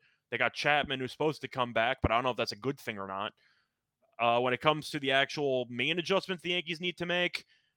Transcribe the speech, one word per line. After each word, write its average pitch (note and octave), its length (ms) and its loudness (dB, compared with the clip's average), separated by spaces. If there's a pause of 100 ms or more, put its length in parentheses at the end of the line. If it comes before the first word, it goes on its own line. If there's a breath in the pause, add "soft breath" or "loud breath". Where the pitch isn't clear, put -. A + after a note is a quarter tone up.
(300)
They A#2+ 80 0
got A#2+ 160 2
Chapman, C#3+ 460 2
who's B2+ 120 -4
supposed D#3 300 0
to B2+ 60 -8
come B2 240 -2
back, A2+ 280 2
but A2 120 2
I - 20 4
don't A#2+ 100 4
know C3 60 2
if A2+ 60 0
that's A#2 160 -2
a A2+ 40 -10
good C3 220 -4
thing A2 200 -8
or G2 100 -8
not. G2 240 -6 (880)
Uh, A#2+ 200 4
when B2+ 140 2
it B2 60 -2
comes D#3 300 2
to D3+ 100 -6
the C3+ 100 -2
actual C3+ 580 2
main C3 300 -2
adjustments F#3 460 0
the F3 60 -2
Yankees E3+ 300 -4
need F3+ 180 -4
to F3 80 -4
make, F3 380 0 (320)